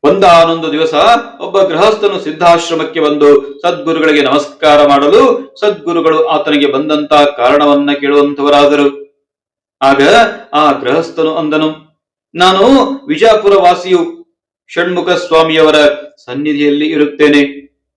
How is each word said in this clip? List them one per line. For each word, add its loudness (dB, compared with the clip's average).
ಒಂದಾನೊಂದು 2
ದಿವಸ -2
ಒಬ್ಬ -2
ಗೃಹಸ್ಥನು -2
ಸಿದ್ಧಾಶ್ರಮಕ್ಕೆ -2
ಬಂದು 2
ಸದ್ಗುರುಗಳಿಗೆ -2
ನಮಸ್ಕಾರ 0
ಮಾಡಲು 2
ಸದ್ಗುರುಗಳು -2
ಆತನಿಗೆ -2
ಬಂದಂತ -4
ಕಾರಣವನ್ನ 2
ಕೇಳುವಂತವರಾದರು. 0
ಆಗ 2
ಆ 2
ಗೃಹಸ್ಥನು -4
ಅಂದನು, -4
ನಾನು 2
ವಿಜಾಪುರ 2
ವಾಸಿಯು, 0
ಷಣ್ಮುಖ -4
ಸ್ವಾಮಿಯವರ 0
ಸನ್ನಿಧಿಯಲ್ಲಿ -2
ಇರುತ್ತೇನೆ. 0